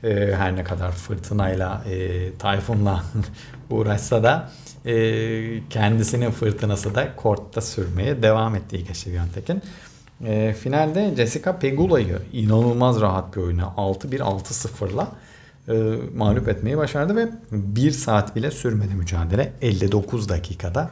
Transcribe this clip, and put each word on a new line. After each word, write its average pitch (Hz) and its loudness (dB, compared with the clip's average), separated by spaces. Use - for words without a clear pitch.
E, 101 2
her 92 0
ne 92 -2
kadar 90 -2
fırtınayla, 92 -2
e, 92 -4
tayfunla 98 0
<laughs> - -18
uğraşsa 107 2
da, 147 4
e, 113 -2
kendisinin 113 4
fırtınası 107 0
da 147 0
kortta - 0
sürmeye 104 -2
devam 110 4
etti 95 -6
Iga 87 -6
Świątek'in. 87 -4
E, 110 0
finalde 156 0
Jessica 156 0
Pegula'yı 135 2
inanılmaz 117 4
rahat 92 0
bir 95 -2
oyuna 87 0
altı 98 -2
bir, 131 -2
altı 98 -2
sıfırla, 110 -4
e, 113 0
mağlup 101 2
etmeyi 117 0
başardı 151 0
ve 233 2
bir 107 2
saat 107 2
bile 120 -2
sürmedi 104 0
mücadele. 87 0
Elli 101 2
dokuz 104 0
dakikada 92 -2